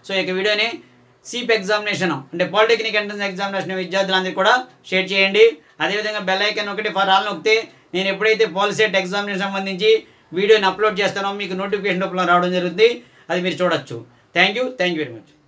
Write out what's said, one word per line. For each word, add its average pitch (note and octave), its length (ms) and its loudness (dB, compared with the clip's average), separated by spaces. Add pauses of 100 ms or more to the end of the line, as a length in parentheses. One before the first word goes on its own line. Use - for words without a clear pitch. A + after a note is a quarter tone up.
So G3 60 -10 (100)
ఇక F3+ 160 -4
వీడియోని G#3 300 0 (600)
సీప్ A#3+ 280 -4
examination G3 560 -2 (180)
అంటే F3 140 0 (100)
polytechnic A3 460 2
entrance G3+ 280 -6
examination F#3+ 520 -4
విద్యార్థులందరికీ F#3 580 -2
కూడా G#3+ 160 4 (340)
share F#3 220 0
చేయండి. G3 340 6 (380)
అదేవిధంగా G#3 460 -4
bell F#3+ 180 2
icon G3+ 260 -4
ఒకటి G#3 240 -4
for G3 80 2 (100)
all D4 140 4
నొక్కితే G#3+ 260 2 (400)
నేను F#3+ 180 0
ఎప్పుడైతే A3 340 2 (100)
పాలిసెట్ G3+ 440 2
examination G3+ 440 -4
సంబంధించి G3 460 -2 (480)
వీడియోని G3+ 320 4
upload G3+ 320 0
చేస్తానో G3 280 -2 (120)
మీకు F#3 180 -6
notification G3 440 -2
రూపంలో F3+ 260 -2
రావడం F3+ 260 4
జరుగుతుంది, F3+ 320 2 (400)
అది F3+ 180 0
మీరు D#3 140 -4
చూడొచ్చు. D3+ 380 -2 (380)
Thank G3 240 4
you, B3+ 60 -2 (140)
thank F3 160 0
you D3+ 60 -4
very A#2+ 140 -10
much. G2 120 -20 (180)